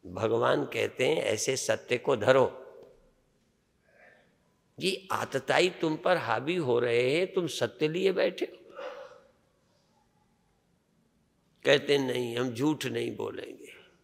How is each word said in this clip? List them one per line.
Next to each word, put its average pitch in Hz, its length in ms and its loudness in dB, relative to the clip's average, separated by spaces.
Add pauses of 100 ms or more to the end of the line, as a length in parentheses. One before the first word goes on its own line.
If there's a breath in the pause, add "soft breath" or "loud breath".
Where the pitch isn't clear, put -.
भगवान 117 600 0
कहते 110 420 -2
हैं, 156 100 0
"ऐसे 107 400 -2
सत्य 113 400 -2
को 135 180 0
धरो।" 123 480 4 (2250 soft breath)
ये 180 320 -2
आतताई 135 580 0
तुम 160 280 -2
पर 175 200 2
हावी 123 380 -2
हो 127 240 2
रहे 123 380 2
हैं, 180 160 0
तुम 180 140 0
सत्य 131 400 -2
लिए 185 240 0
बैठे 185 340 0
हो। - 120 -12 (3000 loud breath)
कहते, 143 320 4
"नहीं, 123 400 -2
हम 123 160 -2
झूठ 143 320 -2
नहीं 117 300 -4
बोलेंगे।" - 580 -10 (300)